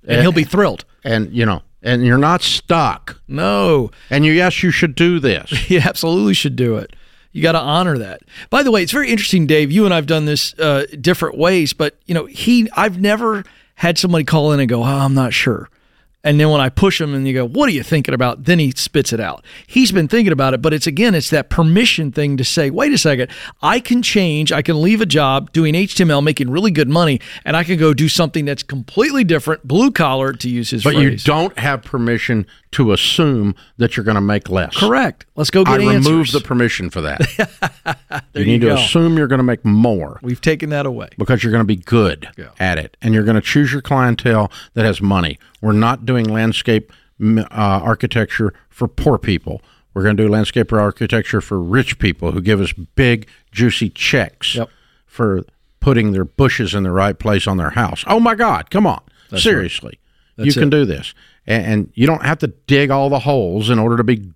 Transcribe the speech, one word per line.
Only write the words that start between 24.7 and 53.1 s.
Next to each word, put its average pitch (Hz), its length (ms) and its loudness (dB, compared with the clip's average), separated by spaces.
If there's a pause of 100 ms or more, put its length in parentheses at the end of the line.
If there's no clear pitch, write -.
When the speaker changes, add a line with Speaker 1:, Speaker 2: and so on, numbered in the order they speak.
Speaker 1:
leave 208 180 4
a 220 60 2
job 139 480 0
doing 160 220 2
H 190 200 -2
T - 80 0
M 160 80 4
L, 143 100 2
making 143 280 -2
really 185 220 0
good 147 180 0
money, 156 320 2 (240)
and 151 100 -2
I 170 80 0
can 170 140 -2
go 156 160 4
do 147 160 2
something 160 340 -2
that's 143 200 -6
completely 247 600 -2
different, 156 420 0
blue 202 260 2
collar," 135 420 0
to 123 160 -8
use 120 220 -4
his 110 120 -4
Speaker 2:
But 147 120 2
you 139 140 4
Speaker 1:
phrase. 113 140 -6
Speaker 2:
don't 160 340 0
have 135 260 -4
permission 117 640 -2 (240)
to 117 200 2
assume 110 640 2 (220)
that 117 200 0
you're 113 60 -4
gonna 107 180 2
make 101 280 0
less. 90 280 -2
Speaker 1:
Correct. 226 480 -2 (100)
Let's 151 140 -2
go 190 140 2
get 151 120 2
Speaker 2:
I - 20 2
remove 131 180 2 (240)
Speaker 1:
answers. 151 140 -2
Speaker 2:
the 143 80 0
permission 120 480 -2
for 90 120 -8
that. 76 200 -6
Speaker 1:
<laughs> - 760 -8 (360)
There 101 100 -4
Speaker 2:
You - 20 0
need 117 180 2
Speaker 1:
you 113 60 4
Speaker 2:
to 107 60 0
Speaker 1:
go. - 60 2
Speaker 2:
assume 165 360 2
you're 151 100 0
gonna 131 160 0
make 123 220 -2
more. 104 560 0
Speaker 1:
We've 123 200 -8
taken 156 280 -2
that 143 160 -4
away. 117 320 -8
Speaker 2:
Because 107 260 0
you're 117 80 0
gonna 113 120 2
be 104 140 0
good 87 500 0 (100)
Speaker 1:
Yeah. 69 120 -20 (100)
Speaker 2:
at 92 180 -2
it. - 240 -10
And 113 120 0
you're 107 100 2
gonna 110 180 2
choose 147 320 0
your 139 80 -6
clientele 120 720 0 (240)
that 113 100 0
has 101 160 -2
money. 92 380 0 (220)
We're 110 120 0
not 113 320 0
doing 123 200 0
landscape, 110 680 -2 (280)
m-, 110 200 2
uh, 107 120 -4
architecture 107 1000 -2 (160)
for - 180 -4
poor 131 300 0
people. - 440 -4 (340)
We're 95 80 -4
gonna 104 120 2
do 107 120 2
landscape 107 440 0
architecture 107 720 -2
for 98 180 -6
rich 95 380 -2
people 87 340 -2
who 87 100 -4
give 101 200 0
us 85 120 -2
big, 117 540 -2 (240)